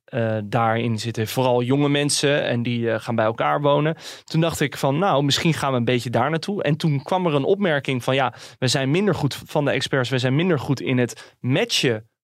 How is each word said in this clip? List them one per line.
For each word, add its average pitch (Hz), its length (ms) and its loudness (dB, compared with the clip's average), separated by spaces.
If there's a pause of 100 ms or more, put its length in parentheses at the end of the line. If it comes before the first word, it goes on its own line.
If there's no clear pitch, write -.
eh, 113 380 -2
daarin 113 560 0
zitten 113 280 -4
vooral 123 340 2
jonge 139 280 2
mensen 143 540 2
en 120 200 -2
die, 117 280 -2
eh, 110 80 0
gaan 117 160 -6
bij 113 100 2
elkaar 147 360 0
wonen. 147 340 2 (280)
Toen - 180 0
dacht 165 180 0
ik 143 180 -2
van 139 220 0
nou, 165 240 2
misschien 147 300 2
gaan 139 180 -2
we 127 60 0
een 117 80 0
beetje 123 240 0
daar 120 200 2
naartoe. 165 340 -4
En 151 140 0
toen 143 260 0
kwam 185 220 0
er 156 80 0
een 139 100 2
opmerking 147 600 0
van 131 120 0
ja, 135 180 0 (260)
we 127 80 0
zijn 135 240 0
minder 190 240 2
goed 143 300 -2
van 147 200 -2
de 131 60 2
experts, 123 380 0
we 131 80 0
zijn 127 180 2
minder 165 240 2
goed 117 220 -2
in 123 160 0
het - 420 -4
matchen 127 680 0 (140)